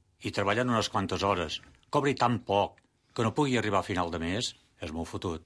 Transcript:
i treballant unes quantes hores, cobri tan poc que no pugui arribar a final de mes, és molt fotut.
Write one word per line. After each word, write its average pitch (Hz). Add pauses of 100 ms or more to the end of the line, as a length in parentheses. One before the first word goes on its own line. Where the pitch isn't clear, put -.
(220)
i 104
treballant 107
unes 113
quantes 95
hores, 92 (280)
cobri 139
tan 120
poc - (320)
que 120
no 110
pugui 135
arribar 101
a 90
final 90
de 82
mes, 90 (260)
és 82
molt 80
fotut. 82